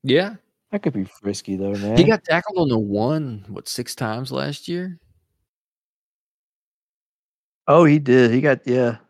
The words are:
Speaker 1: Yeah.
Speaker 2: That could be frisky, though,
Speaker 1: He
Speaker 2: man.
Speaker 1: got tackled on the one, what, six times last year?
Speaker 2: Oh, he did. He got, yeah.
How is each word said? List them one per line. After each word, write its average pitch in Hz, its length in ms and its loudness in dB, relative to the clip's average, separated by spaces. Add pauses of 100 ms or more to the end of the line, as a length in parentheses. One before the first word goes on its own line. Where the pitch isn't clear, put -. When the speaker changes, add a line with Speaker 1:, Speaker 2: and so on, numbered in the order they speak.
Speaker 1:
Yeah. 175 320 0 (380)
Speaker 2:
That 202 100 -6
could 139 120 -4
be 95 100 -4
frisky, 98 520 -8
though, 98 160 -6
Speaker 1:
He 101 60 -6
Speaker 2:
man. 110 280 4
Speaker 1:
got 220 180 2
tackled 180 340 -2
on 156 100 0
the 120 100 0
one, 110 720 -4
what, 95 200 -14
six - 260 -10
times 123 380 -8
last 139 340 -8
year? 175 320 -8 (2750)
Speaker 2:
Oh, 165 160 6
he 151 140 6
did. 123 340 4
He 131 80 2
got, 139 260 0
yeah. 123 300 0 (140)